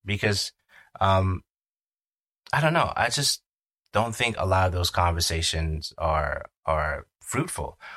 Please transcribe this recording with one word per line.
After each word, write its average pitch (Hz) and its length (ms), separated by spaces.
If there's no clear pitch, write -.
because, 101 480
um, 95 420
I 139 80
don't 156 120
know. 156 240
I 117 140
just - 320
don't 110 220
think 117 240
a 95 80
lot 95 200
of 87 60
those 87 180
conversations 82 1080
are, 78 480
are 76 400
fruitful. - 580